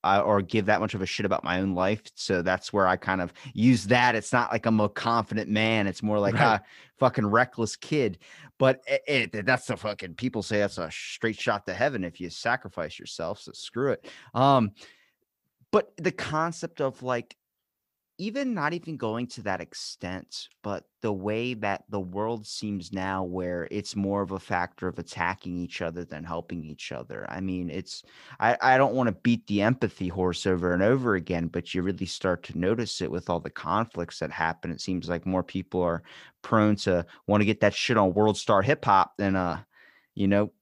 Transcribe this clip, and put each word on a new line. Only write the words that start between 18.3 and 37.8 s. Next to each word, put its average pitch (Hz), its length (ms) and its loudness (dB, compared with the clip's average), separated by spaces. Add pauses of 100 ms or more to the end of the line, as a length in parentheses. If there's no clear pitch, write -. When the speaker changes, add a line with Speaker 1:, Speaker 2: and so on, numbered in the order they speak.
Speaker 1:
not 160 200 -2
even 160 240 -8
going 117 300 -4
to - 140 -14
that 92 200 -4
extent, - 840 -12 (160)
but 98 220 -6 (160)
the 110 120 -2
way 110 420 -4
that 101 340 -4
the 104 100 -4
world 101 460 -6
seems 98 480 -8
now 95 300 -4
where 90 480 -4
it's 104 240 -8
more 101 260 0
of 92 100 -4
a 95 80 -6
factor 90 480 -4
of 87 120 -6
attacking 90 580 -4
each 87 240 -8
other 85 240 -6
than 78 180 -12
helping 85 400 -8
each - 280 -14
other. 60 380 -10
I 92 120 -8
mean, 90 300 -4
it's, - 320 -10 (360)
I, 120 220 4
I 127 160 8
don't 131 180 6
wanna 120 180 2
beat 117 340 0
the 101 160 2
empathy 107 460 0
horse 90 360 0
over 90 280 2
and 90 100 4
over 120 320 4
again, 85 320 -2
but - 260 -6
you 92 80 0
really 92 240 -2
start 90 380 -2
to - 140 -10
notice 104 440 -2
it 60 100 -4
with 90 200 -6
all 85 80 0
the 82 100 -8
conflicts 90 720 -4
that 80 120 -6
happen. 82 400 -4
It - 100 -10
seems 90 280 -4
like 85 160 -4
more 92 180 0
people 92 380 -4
are 85 220 -2 (400)
prone 107 340 4
to 87 280 0 (220)
wanna 104 180 6
get 107 160 2
that 104 120 6
shit - 240 0